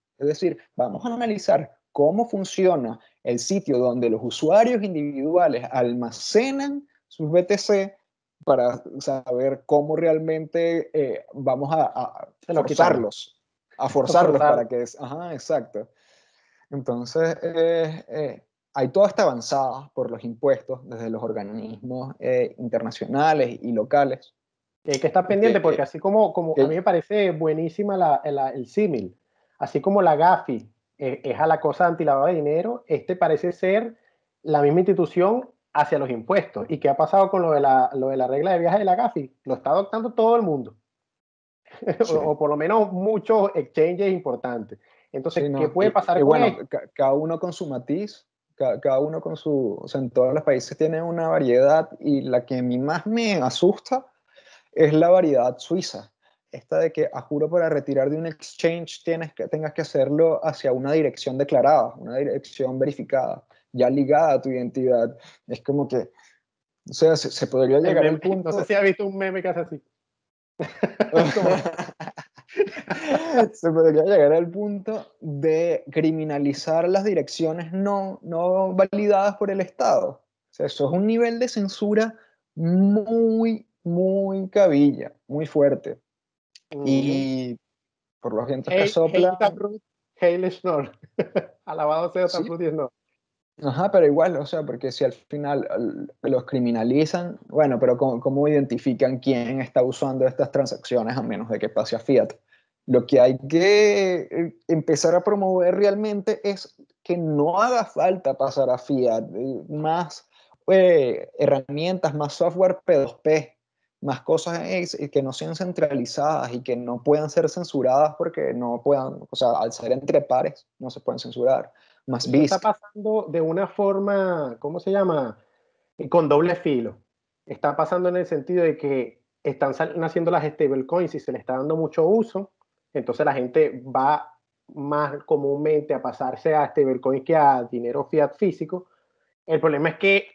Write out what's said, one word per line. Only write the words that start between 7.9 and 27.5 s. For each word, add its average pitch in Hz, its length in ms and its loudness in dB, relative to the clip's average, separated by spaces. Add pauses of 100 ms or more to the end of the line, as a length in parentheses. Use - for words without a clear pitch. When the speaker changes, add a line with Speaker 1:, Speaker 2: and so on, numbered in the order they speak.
Speaker 1:
para 123 380 2 (160)
saber 135 680 -4
cómo 151 300 2
realmente, 160 960 0
eh, 135 320 -2 (100)
vamos 135 380 -2
a, 156 120 2
a - 440 -8 (160)
Speaker 2:
Se 175 80 -8
lo 151 120 2
quitamos. 165 240 4
Speaker 1:
forzarlos, 120 540 -4 (360)
a 131 100 -2
forzarlos 156 480 4
Speaker 2:
A - 20 4
forzar. 147 180 4
Speaker 1:
para 117 120 -2
que 123 140 -2
es-, - 180 -10
ajá, 156 320 -12
exacto. 127 560 -6 (840)
Entonces, 139 720 -4
eh, 165 640 -2
eh, 147 340 -8 (320)
hay 131 140 -2
toda 190 200 4
esta 196 160 0
avanzada 135 680 -2
por 120 160 -4
los 117 140 -12
impuestos 127 640 -2
desde 113 220 -8
los 113 120 -6
organismos, 113 960 -10
eh, 123 400 -2
internacionales 123 1040 -2
y 120 120 -6
locales. 131 640 -2 (500)
Speaker 2:
Y 147 80 -4
hay 135 80 -2
que 165 80 0
estar 180 180 2
pendiente 202 320 4
Speaker 1:
Eh, - 20 -2
Speaker 2:
porque 156 200 2
Speaker 1:
eh, 135 40 0
Speaker 2:
así 160 140 -12
como, 208 340 2
como 160 240 -2
Speaker 1:
eh, 139 60 6
Speaker 2:
a 135 40 4
mí 156 100 0
me 185 60 -4
parece 190 500 0
buenísima 165 640 -2